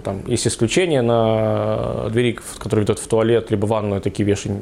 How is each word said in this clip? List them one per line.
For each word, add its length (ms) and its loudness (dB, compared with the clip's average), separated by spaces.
там 240 -4
есть 200 0
исключения, 540 2
на 1080 2
двери, 320 0
в-, 180 -14
которые 240 0
ведут 160 0
в 80 -12
туалет 440 2
либо 140 0
в 40 0
ванную, 320 0
такие 240 -2
веши, 260 0